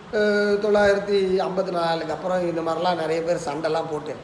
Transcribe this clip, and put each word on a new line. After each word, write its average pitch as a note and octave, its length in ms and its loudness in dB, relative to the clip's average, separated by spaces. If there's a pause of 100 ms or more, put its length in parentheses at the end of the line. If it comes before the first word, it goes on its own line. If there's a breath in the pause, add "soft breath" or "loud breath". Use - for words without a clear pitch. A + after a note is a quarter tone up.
(140)
அஹ், G#3 460 2
தொள்ளாயிரத்தி G3+ 880 2
ஐம்பத்தி F3+ 240 -2
நாலுக்கு E3 420 -2
அப்புறம் F3 440 -2
இந்த E3 40 -2
மாதிரிலாம் E3 340 0
நிறைய D#3+ 260 -2
பேர் E3+ 160 0
சண்டைலாம் D#3 540 -4
போட்டு C#3+ 320 -6